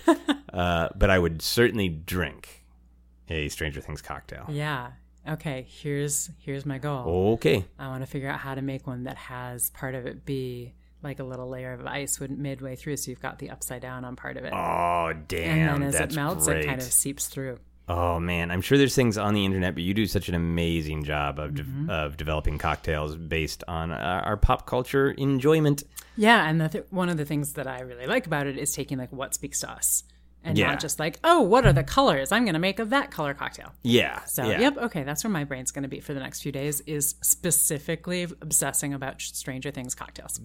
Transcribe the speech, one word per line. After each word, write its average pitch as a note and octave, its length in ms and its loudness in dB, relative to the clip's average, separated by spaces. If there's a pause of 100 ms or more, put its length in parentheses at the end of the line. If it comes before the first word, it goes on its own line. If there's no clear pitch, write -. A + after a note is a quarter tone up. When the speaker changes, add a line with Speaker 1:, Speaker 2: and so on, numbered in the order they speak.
Speaker 1:
<laughs> - 20 8 (440)
Speaker 2:
Uh, F2 420 2
but G2 140 4
I F#2 100 8
would E2 220 2
certainly A2+ 480 4
drink D#2+ 720 -4 (680)
a D2+ 180 -2
Stranger D2 320 -6
Things D2+ 220 -10
cocktail. - 480 -12
Speaker 1:
Yeah. C#3+ 400 -6 (360)
Okay. C#3+ 400 -6
Here's, C#3+ 600 -4 (120)
here's C#3 260 -8
my C3+ 100 -4
goal. A#2+ 600 0
Speaker 2:
Okay. B2 280 2 (140)
Speaker 1:
I C3+ 100 -10
wanna C3 160 -6
figure C3+ 240 -8
out C#3+ 100 -6
how C3+ 160 -8
to C3+ 60 -6
make C3+ 260 -6
one B2 180 -8
that C3 120 -8
has B2 540 -8
part C3 240 -6
of B2 100 -8
it C#3 220 -10
be B2+ 480 -8 (280)
like C#3+ 180 -8
a C3+ 40 -8
little B2+ 240 -10
layer B2+ 240 -8
of B2 140 -12
ice C3+ 340 -4
would C3+ 180 -8
midway C3+ 380 -8
through, C#3+ 220 -6
so - 120 -8
you've B2 120 -12
got - 160 -8
the B2+ 100 -12
upside - 320 -10
down B2+ 240 -10
on B2+ 100 -10
part C3 220 -10
of B2 80 -10
it. - 80 -6
Speaker 2:
Oh, E2+ 600 0 (140)
damn, C#3+ 480 2
Speaker 1:
And C#3+ 80 0
then C#3 40 0
as C#3+ 80 -2
Speaker 2:
that's D#3 180 0
Speaker 1:
it - 40 -2
melts, D#3 260 0
Speaker 2:
great. D#3 200 2
Speaker 1:
it - 40 0
kind B2+ 140 -4
of B2 100 -4
seeps - 360 0
through. C3 280 -8 (320)
Speaker 2:
Oh, F2 320 2
man. F2 300 0
I'm F#2 100 0
sure C#3 160 4
there's C#3 180 6
things A#2+ 220 4
on G#2 160 2
the G2+ 140 4
internet, F#2+ 260 2
but E2 120 -4
you G2 100 2
do G#2+ 100 2
such F#2 240 -2
an F2 60 0
amazing E2 720 0
job D2 340 -2
of D2 160 -6
de- C#2+ 80 -4
Speaker 1:
Mm-hmm. G2+ 260 -6
Speaker 2:
of D2+ 300 -4
developing D2+ 400 0
cocktails D2+ 580 -2
based D#2+ 500 -2
on, E2 240 -4
uh, E2+ 360 -2
our G#2 100 0
pop - 300 4
culture C3 460 2
enjoyment. C#3+ 720 4 (360)
Speaker 1:
Yeah, G#3+ 280 8
and D#3+ 140 2
the D#3 80 2
th-, F3 220 -4
one F3+ 180 0
of F3 80 0
the D3+ 80 -2
things D3 300 -2
that C3 120 -6
I B2+ 140 -8
really B2 260 -10
like B3 200 0
about D3 200 0
it C3+ 120 -4
is C#3+ 160 -2
taking, C3+ 240 -4
like, B2+ 160 -6
what C3 180 -6
speaks - 280 -6
to C3+ 100 -8
us. - 340 0 (400)
And G#2 140 2
Speaker 2:
Yeah. F#2+ 120 6
Speaker 1:
not - 100 -2
just - 180 -4
like, D#3+ 240 -4
"Oh, E4+ 200 8
what A3+ 240 8
are F3+ 60 12
the C3+ 120 6
colors? F3+ 480 4
I'm A#3 120 4
gonna E3 140 2
make F#3+ 220 0
a A3+ 60 -2
that C4+ 260 2
color D3 200 -2
cocktail." - 400 -8 (120)
Speaker 2:
Yeah, G2+ 400 4
Speaker 1:
So, - 200 -4
Speaker 2:
yeah. A2 140 2
Speaker 1:
yep, C#4 180 4
okay, A3 280 -4
that's D3 180 -4
where A3+ 80 0
my D3+ 140 0
brain's C3 260 -6
gonna C#3 160 -6
be C#3+ 140 -8
for D3 140 -8
the C#3 40 -6
next C3 240 -8
few D3 80 -4
days, C#3 300 -4
is D3 420 -2
specifically E3+ 1040 0
obsessing D3 680 -2
about C3+ 280 -8
Sh-, - 140 -8
Stranger C3 360 -8
Things B2+ 240 -8
cocktails. - 500 -12